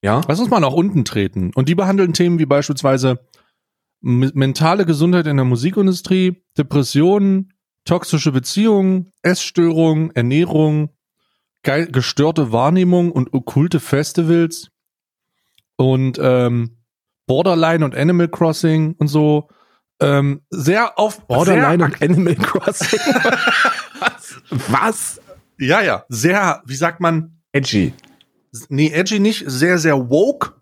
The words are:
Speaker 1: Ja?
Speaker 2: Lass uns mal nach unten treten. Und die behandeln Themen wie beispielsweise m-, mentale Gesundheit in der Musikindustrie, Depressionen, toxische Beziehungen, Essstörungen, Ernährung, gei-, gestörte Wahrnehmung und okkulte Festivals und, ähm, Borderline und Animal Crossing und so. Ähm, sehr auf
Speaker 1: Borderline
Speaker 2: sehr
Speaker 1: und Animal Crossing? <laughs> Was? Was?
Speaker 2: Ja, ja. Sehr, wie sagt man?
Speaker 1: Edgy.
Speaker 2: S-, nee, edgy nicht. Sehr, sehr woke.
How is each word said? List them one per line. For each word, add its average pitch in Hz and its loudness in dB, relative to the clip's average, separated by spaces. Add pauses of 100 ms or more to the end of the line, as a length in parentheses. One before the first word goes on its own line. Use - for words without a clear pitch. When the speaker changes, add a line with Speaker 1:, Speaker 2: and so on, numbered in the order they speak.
Speaker 1:
Ja? 107 0
Speaker 2:
Lass 156 -2
uns 240 -2
mal 233 2
nach 135 0
unten 170 0
treten. 95 -4
Und 131 0
die 175 0
behandeln 190 0
Themen 175 0
wie 151 0
beispielsweise 135 0 (840)
m-, 127 0
mentale 160 2
Gesundheit 165 2
in 143 0
der 131 2
Musikindustrie, 185 0 (140)
Depressionen, 190 0 (320)
toxische 165 -2
Beziehungen, 190 0 (100)
Essstörungen, 165 0
Ernährung, 151 0 (720)
gei-, 151 -2
gestörte 143 0
Wahrnehmung 175 2
und 131 -2
okkulte 143 0
Festivals 165 -2 (1080)
und, 131 0
ähm, 123 0 (500)
Borderline 165 2
und 131 -4
Animal 170 2
Crossing 160 0
und 151 0
so. 151 2 (540)
Ähm, 143 0
sehr 185 -2
auf 208 -2
Speaker 1:
Borderline 175 2
Speaker 2:
sehr 170 2
Speaker 1:
und - -4
Animal 165 2
Crossing? - -4
<laughs> - -2
Was? - -8 (280)
Was? - -2 (380)
Speaker 2:
Ja, 139 2
ja. 123 -2
Sehr, 165 0
wie 127 -12
sagt 165 -4
man? 165 -2 (140)
Speaker 1:
Edgy. 110 0 (580)
Speaker 2:
S-, 113 -20
nee, 147 0
edgy 190 -2
nicht. 208 0
Sehr, 151 0
sehr 143 0
woke. 220 0